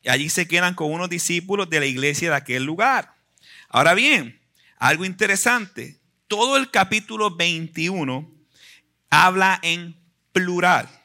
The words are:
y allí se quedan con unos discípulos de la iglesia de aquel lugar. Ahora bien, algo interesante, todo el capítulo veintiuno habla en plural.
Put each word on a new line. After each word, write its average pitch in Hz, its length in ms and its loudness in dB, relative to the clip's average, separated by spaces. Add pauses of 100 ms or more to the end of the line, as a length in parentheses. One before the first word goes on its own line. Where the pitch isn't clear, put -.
y - 60 -6
allí 139 220 0
se 175 180 -2
quedan 175 260 2
con 160 200 -4
unos 175 160 -4
discípulos 175 600 -4
de 156 120 0
la 139 40 0
iglesia 143 440 -2
de 147 80 2
aquel 131 260 -4
lugar. 208 500 -2 (540)
Ahora 151 260 4
bien, 208 460 0 (380)
algo 156 260 2
interesante, 196 960 -2 (300)
todo 240 260 0
el 269 160 0
capítulo 214 640 -2
veintiuno 165 960 -4 (760)
habla 185 540 4
en 170 360 -6 (320)
plural. 180 580 2 (160)